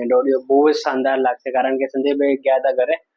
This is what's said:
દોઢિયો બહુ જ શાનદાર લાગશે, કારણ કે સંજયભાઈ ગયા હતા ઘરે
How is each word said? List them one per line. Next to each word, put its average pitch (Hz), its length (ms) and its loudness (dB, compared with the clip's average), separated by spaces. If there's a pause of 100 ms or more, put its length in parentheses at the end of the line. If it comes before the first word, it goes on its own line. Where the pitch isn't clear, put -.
દોઢિયો 131 320 2
બહુ 139 300 2
જ 147 40 2
શાનદાર 131 440 -2
લાગશે, 127 320 -2
કારણ 135 280 -2
કે 135 80 -2
સંજયભાઈ 139 500 -2
ગયા 135 200 0
હતા 131 140 0
ઘરે 131 260 0 (200)